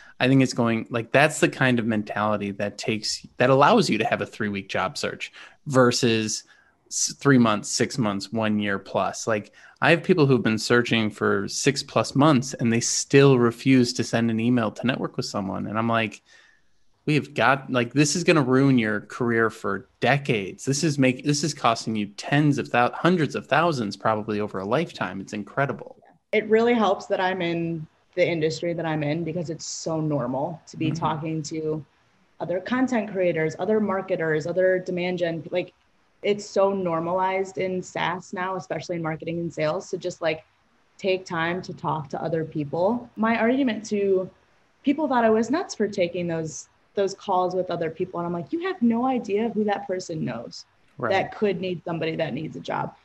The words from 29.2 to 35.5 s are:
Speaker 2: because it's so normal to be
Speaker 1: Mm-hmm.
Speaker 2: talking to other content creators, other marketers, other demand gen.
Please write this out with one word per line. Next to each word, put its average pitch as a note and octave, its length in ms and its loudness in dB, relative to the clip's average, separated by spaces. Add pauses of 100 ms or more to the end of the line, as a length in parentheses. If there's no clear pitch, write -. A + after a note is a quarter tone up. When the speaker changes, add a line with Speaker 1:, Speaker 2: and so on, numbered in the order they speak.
Speaker 2:
because D#3+ 260 -6
it's D#3 160 -10
so D#3+ 340 -6
normal D3 680 -4
to - 100 -20
be D#3+ 80 -2
Speaker 1:
Mm-hmm. D#3 80 0 (100)
Speaker 2:
talking D#3+ 380 -4
to D#3 420 -6 (560)
other E3+ 200 -4
content B3 520 0
creators, D#3+ 460 0
other G#3+ 220 2
marketers, F3+ 680 0
other F#3 320 4
demand F3+ 400 -4
gen. E3 320 -2